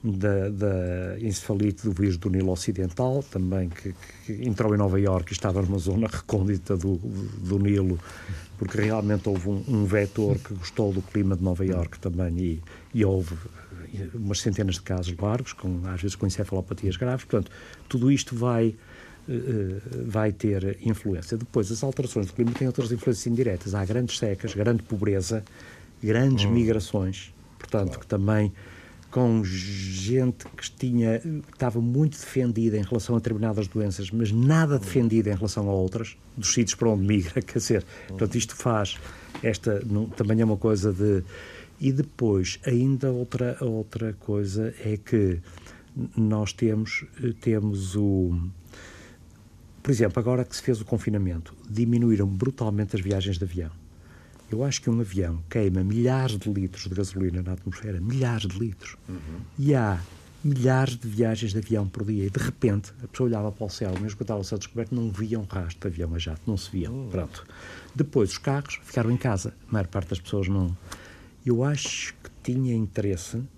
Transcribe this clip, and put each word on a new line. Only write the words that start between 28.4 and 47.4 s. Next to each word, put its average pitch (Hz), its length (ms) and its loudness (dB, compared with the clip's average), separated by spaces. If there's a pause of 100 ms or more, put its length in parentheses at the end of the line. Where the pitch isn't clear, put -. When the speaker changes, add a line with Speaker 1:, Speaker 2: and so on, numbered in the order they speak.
Speaker 1:
com 117 360 4
gente 95 1000 -2 (120)
que - 140 -10
tinha, 117 480 2
que 156 220 -6 (120)
estava 120 260 0
muito 131 400 2
defendida 113 580 2
em 104 60 2
relação 117 320 0
a 113 40 4
determinadas 110 460 0
doenças, 98 460 -2
mas 110 180 0
nada 143 480 6
defendida 110 520 4
em 104 60 2
relação 101 340 0
a - 40 2
outras, 95 440 0 (180)
dos - 180 0
sítios 113 220 2
para 117 140 4
onde 98 180 4
migra, 98 240 2
<laughs> 131 100 0
quer - 180 -2
dizer, 107 260 2 (240)
portanto, 98 260 -2
isto 113 220 -2
faz 107 400 0 (440)
esta, 107 440 0
não, 107 220 0
também 110 340 2
é 113 40 6
uma 107 120 2
coisa 104 340 2
de... 98 320 2 (560)
E 135 120 2
depois, 107 760 0
ainda 131 460 2
outra, 123 500 -2
outra 110 580 -4
coisa 104 600 -2
é 107 180 -2
que 98 420 2 (560)
n-, - 200 -4
nós 107 380 2
temos, 107 520 0 (180)
eh, 120 180 -2